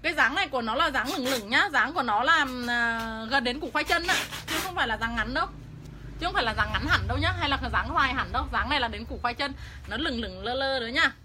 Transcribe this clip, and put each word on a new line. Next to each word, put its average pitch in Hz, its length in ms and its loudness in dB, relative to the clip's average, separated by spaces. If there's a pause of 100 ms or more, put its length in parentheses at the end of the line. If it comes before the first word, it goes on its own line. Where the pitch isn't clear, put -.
Cái 330 120 0
dáng 277 220 4
này 370 120 2
của 262 140 0
nó 226 140 0
là 311 160 4
dáng 254 200 0
lửng 262 160 -2
lửng 233 220 0
nhá. 330 240 4
Dáng 254 200 4
của 349 80 0
nó 233 220 2
là, 311 220 6 (220)
à, 226 600 0
gần 269 140 4
đến 247 160 0
củ 320 140 -6
khoai 302 100 2
chân 339 240 2
ạ. 370 80 4 (320)
Chứ 320 160 -4
không 370 120 -4
phải 285 120 2
là 220 100 0
dáng 226 180 -2
ngắn 226 180 -2
đâu. 339 140 2 (720)
Chứ 320 60 -4
không 370 80 0
phải 370 100 2
là 220 100 0
dáng 214 200 2
ngắn 220 140 0
hẳn - 200 4
đâu 262 100 0
nhá. 330 220 2
Hay 302 100 0
là 269 100 0 (140)
dáng 208 160 0
hoài 277 240 2
hẳn 208 180 -2
đâu. 269 220 -2
Dáng 214 160 0
này 285 100 2
là 240 80 0
đến 220 180 -6
củ 240 160 -8
khoai 240 120 0
chân. 277 200 -4 (340)
Nó 202 100 -6
lửng 262 240 -2
lửng 190 220 -8
lơ 233 100 -4
lơ 269 260 0
đấy 233 120 -4
nhá. 294 200 2 (140)